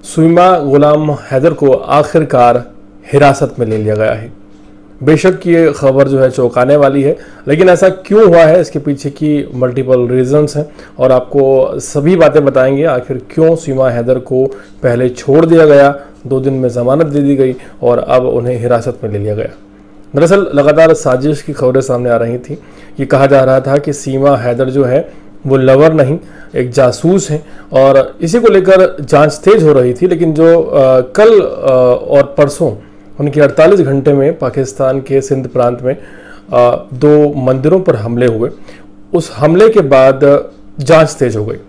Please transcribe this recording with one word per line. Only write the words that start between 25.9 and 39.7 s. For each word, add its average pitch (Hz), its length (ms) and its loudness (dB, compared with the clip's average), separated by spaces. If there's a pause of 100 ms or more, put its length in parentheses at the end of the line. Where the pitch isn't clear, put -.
नहीं, 151 260 0 (380)
एक 127 140 -4
जासूस 143 600 0
हैं 151 160 -6 (260)
और 135 480 2
इसी 175 200 0
को 226 80 4
लेकर 185 520 4
जांच 147 340 0 (100)
तेज 196 180 4
हो 151 100 4
रही 127 220 2
थी। 180 120 -2
लेकिन 165 280 -2
जो, 165 280 4
अ, 131 380 2
कल, 214 400 2
अ, - 300 -4 (400)
और 139 280 0
परसों 143 340 -2 (480)
उनके 143 200 -2
अड़तालीस 160 400 4
घंटे 135 320 0
में 139 260 0
पाकिस्तान 135 640 -4
के 135 200 -2
सिंध 131 280 -6
प्रांत 123 340 -4
में, 127 140 -4 (560)
अ, 123 240 2 (180)
दो 147 400 2
मंदिरों 135 460 -2
पर 151 160 -2
हमले 117 300 -4
हुए, 113 240 -2 (640)
उस 165 220 -4
हमले 165 320 2
के 220 120 2